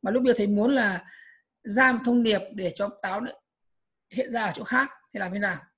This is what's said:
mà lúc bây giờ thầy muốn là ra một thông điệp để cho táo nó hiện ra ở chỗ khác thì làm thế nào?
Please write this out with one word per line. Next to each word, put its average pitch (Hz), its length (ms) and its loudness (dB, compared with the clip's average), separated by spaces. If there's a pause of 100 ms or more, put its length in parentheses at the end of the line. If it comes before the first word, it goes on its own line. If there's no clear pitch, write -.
mà 202 100 -2
lúc 247 120 2
bây 247 100 4
giờ 240 40 0
thầy 208 100 0
muốn 208 240 2
là 208 340 0 (580)
ra 254 280 4
một 240 140 0
thông 240 180 4
điệp 208 180 2 (140)
để 185 200 -4
cho 202 140 -4 (120)
táo 196 200 -4
nó 247 100 -10 (800)
hiện - 200 -4
ra 226 140 -2
ở 190 100 -2
chỗ - 80 -10
khác 262 260 0 (240)
thì 214 60 -8
làm 185 140 -4
thế 202 60 -4
nào? 185 220 -4 (160)